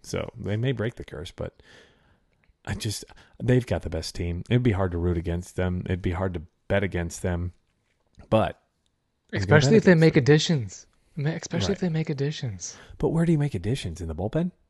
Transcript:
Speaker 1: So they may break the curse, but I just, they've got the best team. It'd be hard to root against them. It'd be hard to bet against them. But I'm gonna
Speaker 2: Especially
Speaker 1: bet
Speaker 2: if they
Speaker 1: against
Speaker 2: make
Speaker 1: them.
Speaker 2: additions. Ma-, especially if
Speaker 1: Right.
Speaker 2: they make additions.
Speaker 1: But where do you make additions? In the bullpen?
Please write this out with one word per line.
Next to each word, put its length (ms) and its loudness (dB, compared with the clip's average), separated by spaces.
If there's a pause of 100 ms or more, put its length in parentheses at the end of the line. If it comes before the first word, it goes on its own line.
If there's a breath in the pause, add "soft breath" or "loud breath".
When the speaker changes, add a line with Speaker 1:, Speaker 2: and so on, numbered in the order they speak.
Speaker 1:
So 340 -8
they 200 -4
may 160 -2
break 240 -4
the 80 -14
curse, 260 -14
but 320 -12 (1040 soft breath)
I 80 -4
just, 300 -6 (380 soft breath)
they've 240 4
got 160 -2
the 80 -8
best 240 -6
team. 360 -4
It'd 120 4
be 100 4
hard 200 0
to 60 -4
root 180 2
against 400 -4
them. 300 -2
It'd 160 -2
be 100 -2
hard 220 -2
to 80 -6 (260)
bet 140 2
against 400 -4
them. 300 -2 (800)
But 280 2 (760)
I'm 60 -2
gonna 60 -2
Speaker 2:
Especially 260 6
Speaker 1:
bet 80 8
Speaker 2:
if 60 4
they 80 8
Speaker 1:
against 80 6
Speaker 2:
make 140 6
Speaker 1:
them. 80 6
Speaker 2:
additions. 640 2 (300)
Ma-, 140 -2
especially 420 -4
if 100 -2
Speaker 1:
Right. 60 0
Speaker 2:
they 40 0
make 180 -2
additions. 680 -6 (220 loud breath)
Speaker 1:
But 120 0
where 140 2
do 80 4
you 60 4
make 160 0
additions? 460 -4
In 80 -6
the 60 -6
bullpen? 360 -2 (200)